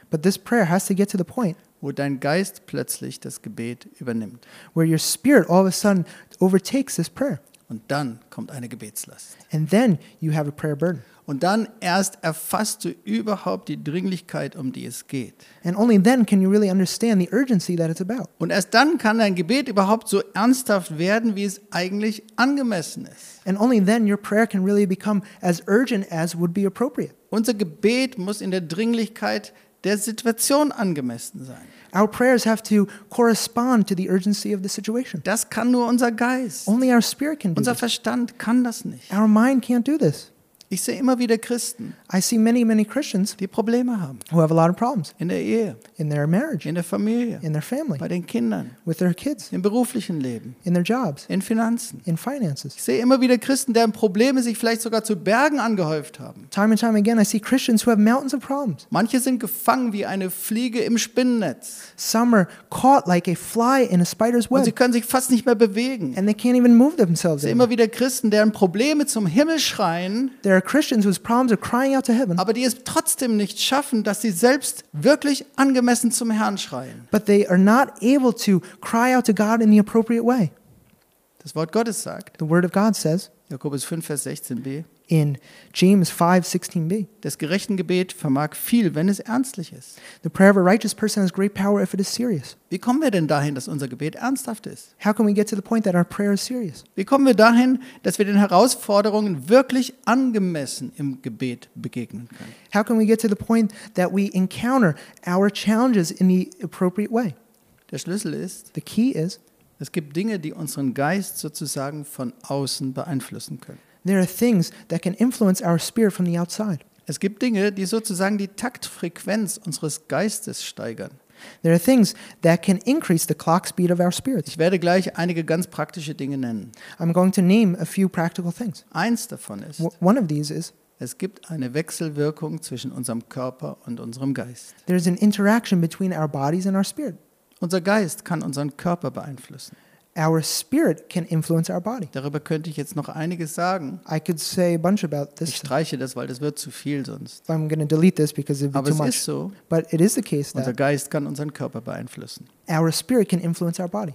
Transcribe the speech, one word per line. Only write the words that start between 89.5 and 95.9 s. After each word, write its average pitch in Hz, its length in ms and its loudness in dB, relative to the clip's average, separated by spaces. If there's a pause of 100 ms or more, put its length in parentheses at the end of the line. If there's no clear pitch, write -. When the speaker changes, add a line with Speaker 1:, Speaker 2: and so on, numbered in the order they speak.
Speaker 2:
ist. - 240 -20 (260)
Speaker 1:
The 165 60 -6
prayer 190 220 8
of 196 60 4
a 190 40 6
righteous 202 340 2
person 208 260 -2
has 185 120 0
great 202 200 -2
power 202 280 0
if 190 120 -4
it 190 60 -2
is 196 140 -4
serious. 220 420 -4 (140)
Speaker 2:
Wie 180 100 -4
kommen 247 220 0
wir 285 100 2
denn 175 160 0
dahin, 143 260 0
dass 131 140 -8
unser 143 220 -6
Gebet 127 260 -8
ernsthaft 247 520 -6
ist? - 360 -18
Speaker 1:
How 208 100 2
can 214 140 2
we 208 60 2
get 208 160 0
to 220 80 -6
the 196 40 -4
point 226 240 -2
that 185 100 2